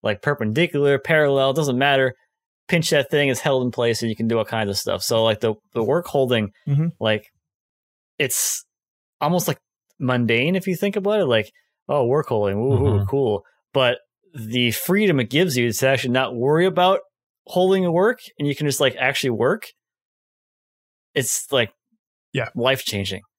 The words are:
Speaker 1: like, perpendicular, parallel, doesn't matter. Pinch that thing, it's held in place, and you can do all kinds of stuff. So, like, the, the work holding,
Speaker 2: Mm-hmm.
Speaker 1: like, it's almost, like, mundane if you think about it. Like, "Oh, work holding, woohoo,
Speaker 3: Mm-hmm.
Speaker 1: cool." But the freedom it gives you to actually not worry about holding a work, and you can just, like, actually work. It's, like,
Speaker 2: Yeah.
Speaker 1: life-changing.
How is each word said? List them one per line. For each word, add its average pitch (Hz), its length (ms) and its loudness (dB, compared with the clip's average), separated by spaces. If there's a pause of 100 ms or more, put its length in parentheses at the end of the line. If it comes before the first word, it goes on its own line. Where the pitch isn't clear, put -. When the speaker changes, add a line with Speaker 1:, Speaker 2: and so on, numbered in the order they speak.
Speaker 1:
like, 107 200 -4
perpendicular, 143 760 0
parallel, 139 540 2
doesn't 139 240 0
matter. 135 380 2 (540)
Pinch 165 220 2
that 143 200 2
thing, 143 180 2
it's 123 120 -2
held 135 240 2
in 123 60 -2
place, 117 300 0
and 117 80 -2
you 107 60 -4
can 113 140 -2
do 117 80 0
all 110 80 0
kinds 110 240 -4
of 98 80 -4
stuff. 92 260 -4
So, 113 200 0
like, 110 180 0
the, 113 120 0 (200)
the 117 100 -2
work 151 240 -2
holding, 120 440 0 (160)
Speaker 2:
Mm-hmm. 147 200 0 (120)
Speaker 1:
like, 107 280 -2 (880)
it's - 460 -4 (580)
almost, 165 260 0
like, 123 120 -4 (400)
mundane 123 560 0
if 185 120 -4
you 180 80 -2
think 196 200 -2
about 208 240 0
it. 180 60 2
Like, 113 260 0 (380)
"Oh, 139 160 0
work 143 220 0
holding, 101 300 0
woohoo, 117 220 0 (200)
Speaker 3:
Mm-hmm. 101 100 -2
Speaker 1:
cool." 123 340 0 (300)
But 123 240 2 (360)
the 120 380 -2
freedom 185 480 2
it 117 100 -2
gives 147 280 0
you 120 140 0
to 131 160 0
actually 131 260 0
not 123 220 -2
worry 147 300 2
about 185 360 2 (460)
holding 185 380 2
a 175 60 0
work, 202 280 0 (200)
and 147 80 -2
you 143 80 -2
can 156 100 -4
just, 139 140 -2
like, 135 180 2
actually 131 340 -2
work. 123 360 -2 (1500)
It's, - 380 -4
like, 120 200 2 (640)
Speaker 2:
Yeah. 123 220 -4
Speaker 1:
life-changing. 101 680 -2 (180)